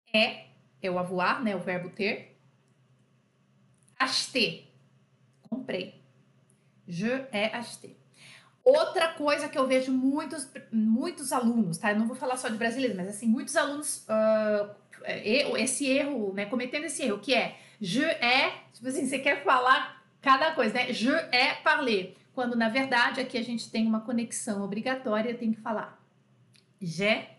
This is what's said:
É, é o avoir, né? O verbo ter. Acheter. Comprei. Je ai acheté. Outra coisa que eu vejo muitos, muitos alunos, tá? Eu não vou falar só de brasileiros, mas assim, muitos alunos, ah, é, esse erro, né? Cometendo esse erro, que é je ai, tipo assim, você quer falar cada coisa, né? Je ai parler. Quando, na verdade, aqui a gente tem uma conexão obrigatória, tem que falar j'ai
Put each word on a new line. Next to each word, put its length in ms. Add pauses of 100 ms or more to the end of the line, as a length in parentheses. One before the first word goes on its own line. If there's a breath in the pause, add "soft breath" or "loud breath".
(120)
É, 340 (360)
é 80
o 80
avoir, 440
né? 120
O 60
verbo 300
ter. 500 (1600)
Acheter. 760 (720)
Comprei. 600 (840)
Je 460
ai 200
acheté. 420 (680 loud breath)
Outra 480
coisa 360
que 80
eu 80
vejo 280
muitos, 580 (220)
muitos 600
alunos, 460
tá? 140
Eu 80
não 80
vou 80
falar 200
só 120
de 80
brasileiros, 400
mas 100
assim, 220
muitos 260
alunos, 540
ah, 680 (300)
é, 440 (140)
esse 240
erro, 480
né? 120
Cometendo 360
esse 220
erro, 160
que 120
é 280 (200 loud breath)
je 240
ai, 560 (120)
tipo 160
assim, 180
você 140
quer 240
falar 600 (160)
cada 320
coisa, 220
né? 180
Je 160
ai 540
parler. 540 (180 loud breath)
Quando, 220
na 120
verdade, 520
aqui 180
a 60
gente 260
tem 160
uma 140
conexão 640
obrigatória, 720
tem 140
que 80
falar 440 (800)
j'ai 460 (100)